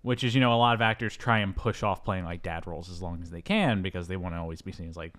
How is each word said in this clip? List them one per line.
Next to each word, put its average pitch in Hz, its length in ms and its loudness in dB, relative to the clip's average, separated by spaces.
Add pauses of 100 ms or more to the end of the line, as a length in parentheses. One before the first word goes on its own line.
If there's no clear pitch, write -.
which 123 200 0
is, 123 140 2
you 135 40 8
know, 123 140 6
a - 0 -
lot 117 220 6
of 110 60 -2
actors 110 340 2
try 117 240 2
and 98 160 -2
push - 260 -2
off 101 220 0
playing, 92 200 -2
like, 85 180 -6
dad 82 260 -6
roles 85 200 -8
as 87 140 -10
long 85 200 -6
as 82 100 -12
they 85 100 -12
can 151 400 2
because 90 240 -4
they 92 100 -4
wanna 87 240 -4
always 82 220 -8
be 95 80 -10
seen 85 180 -10
as, 80 80 -12
like, 82 220 -10